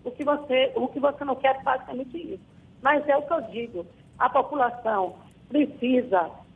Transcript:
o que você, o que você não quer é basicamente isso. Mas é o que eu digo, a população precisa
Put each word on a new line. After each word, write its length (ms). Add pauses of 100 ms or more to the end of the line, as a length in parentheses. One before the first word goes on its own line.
o 80
que 100
você, 540
o 100
que 140
você 240
não 100
quer 220
é 80
basicamente 520
isso. 280 (360)
Mas 280
é 80
o 60
que 100
eu 80 (100)
digo, 360 (300)
a 140
população 840 (320)
precisa 800 (260)